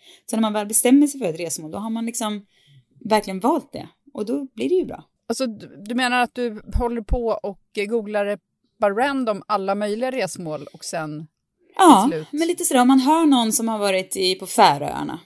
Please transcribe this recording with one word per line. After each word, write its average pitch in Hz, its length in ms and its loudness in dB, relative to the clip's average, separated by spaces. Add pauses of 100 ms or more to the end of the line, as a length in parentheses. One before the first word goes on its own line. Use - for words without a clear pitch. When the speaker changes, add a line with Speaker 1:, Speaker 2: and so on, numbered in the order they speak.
(300)
Speaker 1:
Så 220 60 -4
när 220 40 0
man 214 120 0
väl 208 140 -4
bestämmer 254 400 6
sig 277 140 -4
för 220 60 -4
ett 165 140 -4
resmål, 160 300 -8
då 196 80 -8
har 220 120 -8
man 226 160 -6
liksom 214 400 -6 (580)
verkligen 196 360 0
valt 262 320 0
det. - 160 -12 (260)
Och 214 120 -6
då 269 280 -4
blir 240 140 -4
det 349 60 0
ju 359 100 2
bra. - 200 -14 (240)
Speaker 2:
Alltså, 254 180 -4
du, 208 420 -12
du 240 60 -6
menar 247 280 0
att 233 120 -4
du 226 280 -6 (120)
håller 240 280 -2
på 240 240 -2 (160)
och 196 180 -8 (280)
googlar 208 500 -2 (420)
bara 202 140 2
random 247 520 0
alla 196 280 -2
möjliga 208 360 -4
resmål 175 640 -6
och - 120 -20
sen 156 420 -8 (500)
Speaker 1:
Ja, 262 340 8
Speaker 2:
till 160 80 -4
slut? 156 140 -10
Speaker 1:
men 330 160 -2
lite 349 160 -2
sådär, 269 160 2
om 247 80 4
man 269 120 6
hör 311 260 4
någon 240 260 4
som 226 160 -2
har 220 100 -4
varit 190 380 -2
i, 185 180 0
på 185 120 -14
Färöarna, 151 800 2